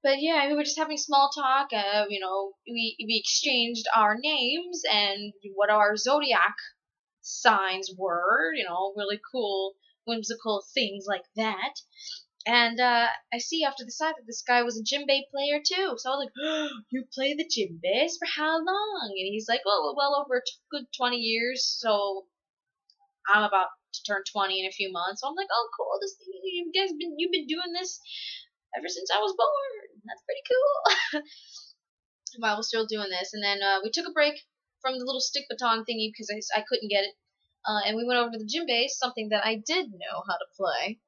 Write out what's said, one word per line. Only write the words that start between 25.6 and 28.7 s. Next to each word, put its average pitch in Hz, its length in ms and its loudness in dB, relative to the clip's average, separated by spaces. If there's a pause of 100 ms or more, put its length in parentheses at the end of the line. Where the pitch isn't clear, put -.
cool, - 220 -2
this, 392 160 -8 (260)
you 349 320 -6
guys 381 140 2 (100)
been, 311 200 -6
you've 349 120 -2
been 320 160 -2
doing 339 320 -4
this 370 220 -8 (720)